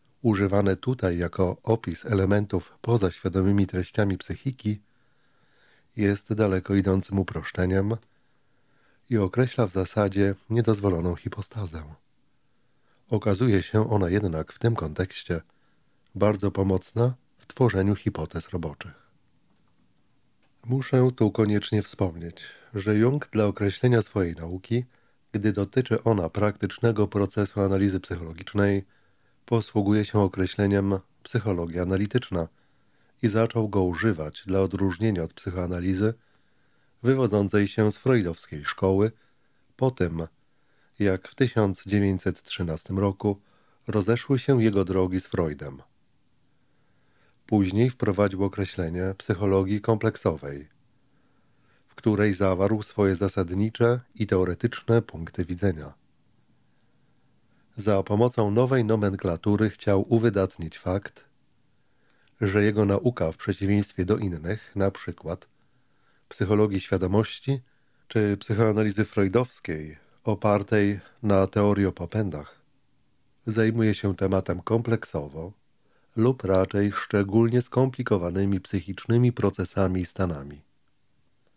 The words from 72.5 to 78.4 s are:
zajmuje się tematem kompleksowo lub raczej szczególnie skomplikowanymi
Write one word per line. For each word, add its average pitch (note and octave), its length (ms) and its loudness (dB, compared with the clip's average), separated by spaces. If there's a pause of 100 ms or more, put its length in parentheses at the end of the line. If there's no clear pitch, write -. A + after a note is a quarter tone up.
zajmuje A2 500 2
się G2 200 -2
tematem F#2 460 -2
kompleksowo F2+ 920 -4 (640)
lub B2 280 0
raczej F#2+ 480 2
szczególnie A2+ 680 2
skomplikowanymi G2 1000 -2